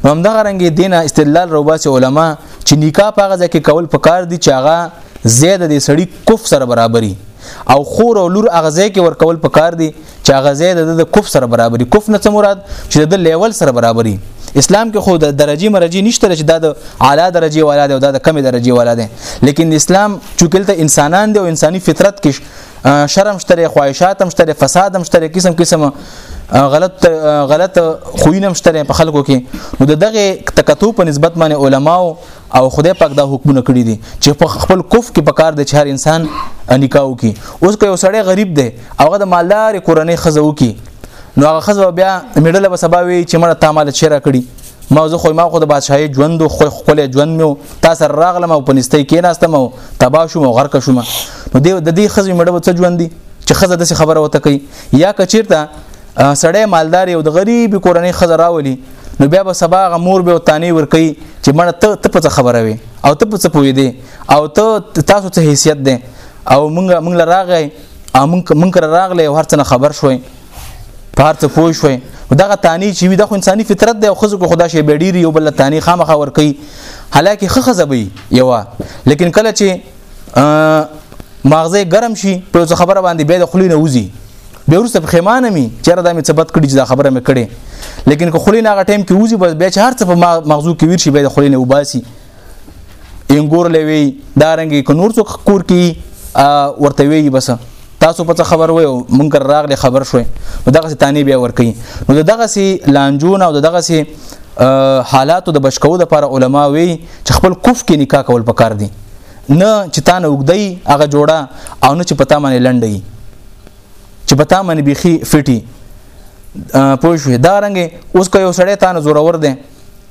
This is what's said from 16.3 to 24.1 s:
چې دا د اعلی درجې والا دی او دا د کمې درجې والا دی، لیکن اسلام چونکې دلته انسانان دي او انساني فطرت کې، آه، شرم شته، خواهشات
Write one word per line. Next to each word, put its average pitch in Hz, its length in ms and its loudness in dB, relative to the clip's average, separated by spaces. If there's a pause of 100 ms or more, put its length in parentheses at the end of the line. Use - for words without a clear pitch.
چې 156 60 -6
دا 160 160 2
د 160 180 -2 (240)
اعلی 143 260 4 (100)
درجې 160 340 0
والا 143 160 2
دی 143 60 -2
او 135 60 0
دا 139 120 2
د 135 120 -4
کمې 156 260 0
درجې 123 300 0
والا 120 160 2
دی، 113 120 -4 (360)
لیکن 156 300 2
اسلام 190 480 0 (160)
چونکې 170 200 2
دلته 202 160 0 (120)
انسانان 170 480 0
دي 208 60 0
او 190 80 0
انساني 165 420 -2
فطرت 180 340 0
کې، 143 100 2 (540)
آه، 143 200 2
شرم 196 320 -2
شته، 170 300 2
خواهشات 151 540 0